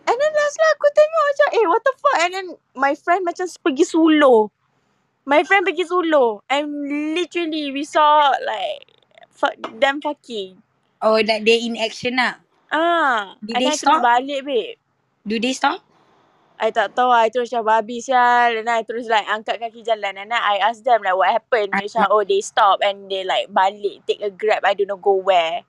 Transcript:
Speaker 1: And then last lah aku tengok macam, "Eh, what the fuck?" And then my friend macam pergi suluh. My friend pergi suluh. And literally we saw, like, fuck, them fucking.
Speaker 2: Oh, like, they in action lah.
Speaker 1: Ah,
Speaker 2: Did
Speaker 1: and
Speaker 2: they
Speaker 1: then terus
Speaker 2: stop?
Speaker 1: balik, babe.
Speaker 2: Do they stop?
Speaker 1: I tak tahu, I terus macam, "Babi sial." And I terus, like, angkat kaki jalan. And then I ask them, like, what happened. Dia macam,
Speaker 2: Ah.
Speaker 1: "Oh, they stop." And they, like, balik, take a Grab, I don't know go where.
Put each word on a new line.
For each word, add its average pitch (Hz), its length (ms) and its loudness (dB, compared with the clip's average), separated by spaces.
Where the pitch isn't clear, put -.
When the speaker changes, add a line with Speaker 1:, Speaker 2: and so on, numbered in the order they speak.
Speaker 1:
And 453 160 0
then 605 160 0
last 587 240 -2
lah 640 160 2
aku 587 140 0
tengok 622 320 2
macam, 571 240 2
"Eh, 415 160 2
what 427 160 2
the 539 160 2
fuck?" 554 240 2
And 359 80 -2
then 381 140 -8
my 277 240 0
friend 359 240 0
macam 349 240 -4
pergi 302 400 -2
suluh. 294 640 4
My 294 160 4
friend 392 160 2
pergi 320 240 -2
suluh. 302 640 0
And 285 160 -2
literally 320 560 -6
we 277 160 -8
saw, 302 560 2
like, 202 400 -8
fuck, - 240 -4
them 277 240 0
fucking. 214 560 -10
Speaker 2:
Oh, 220 160 4
like, 214 240 -2
they 226 160 4
in 233 160 -8
action 233 400 -6
lah. 226 240 -2
Speaker 1:
Ah, 285 720 -2
Speaker 2:
Did 226 120 -6
Speaker 1:
and 247 40 0
Speaker 2:
they 269 120 0
Speaker 1:
then 302 40 -4
terus 302 240 2
Speaker 2:
stop? 254 40 0
Speaker 1:
balik, 262 360 0
babe. 240 360 -6
Speaker 2:
Do 214 160 -6
they 247 160 -2
stop? 294 320 -4
Speaker 1:
I 226 80 -2
tak 220 240 -2
tahu, 254 160 2
I 233 200 4
terus 240 240 -6
macam, 226 160 -2
"Babi 226 320 0
sial." 240 560 2
And 220 120 -6
I 233 120 0
terus, 226 240 -10
like, 220 240 0
angkat 214 320 -6
kaki 226 240 -14
jalan. 202 320 -4
And 202 160 -8
then 233 80 0
I 202 240 0
ask 220 160 -2
them, 220 240 0
like, 185 80 2
what 185 160 2
happened. 208 480 -2
Dia 202 80 -2
macam, 214 200 0
Speaker 2:
Ah. 190 80 2
Speaker 1:
"Oh, 214 120 2
they 196 160 0
stop." 202 400 2
And 202 240 -2
they, 190 160 -6
like, 180 320 -4
balik, 202 560 0
take 214 160 -4
a 202 80 -6
Grab, 190 320 -2
I 196 80 2
don't 196 160 -2
know 196 80 -8
go 196 160 0
where. 180 560 0